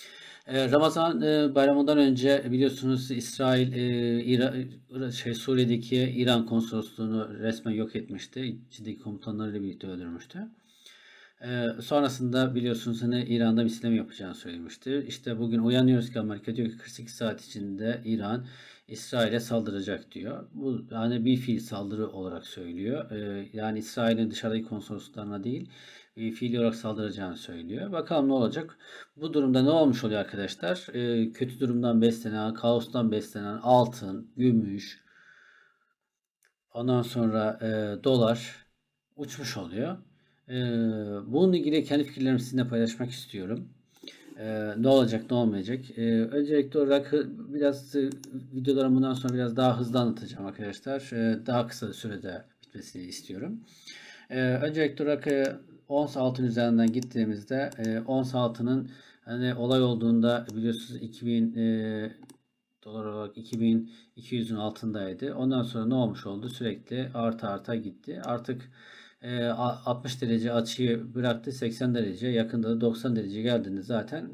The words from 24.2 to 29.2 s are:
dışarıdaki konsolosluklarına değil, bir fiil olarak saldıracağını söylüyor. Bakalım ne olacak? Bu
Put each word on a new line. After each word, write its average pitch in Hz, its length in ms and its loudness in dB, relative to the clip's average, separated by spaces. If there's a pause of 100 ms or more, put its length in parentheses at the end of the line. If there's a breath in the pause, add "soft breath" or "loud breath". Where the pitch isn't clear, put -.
dışarıdaki 110 320 -2
konsolosluklarına 104 800 -8
değil, 127 260 -6 (480 loud breath)
bir 113 140 -4
fiil 120 240 -2
olarak 117 200 4
saldıracağını 101 600 -6
söylüyor. 95 540 -8
Bakalım 156 360 0
ne 135 60 4
olacak? 135 440 0 (380 loud breath)
Bu 151 180 -6